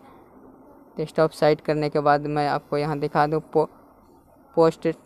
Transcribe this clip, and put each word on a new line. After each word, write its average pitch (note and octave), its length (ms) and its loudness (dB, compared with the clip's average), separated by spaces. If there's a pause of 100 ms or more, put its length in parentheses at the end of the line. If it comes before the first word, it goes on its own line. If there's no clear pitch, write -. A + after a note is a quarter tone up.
(960)
डेस्कटॉप D#3 360 0
साइड D3+ 280 0
करने D3+ 280 -2
के D3+ 120 -2
बाद D3 260 2
मैं D3 220 -2
आपको D3 280 -4
यहाँ D3 220 -4
दिखा D3 280 0
दूँ, D#3 160 -2
पो-, - 260 -2 (840)
पोस्ट E3 320 2 (180)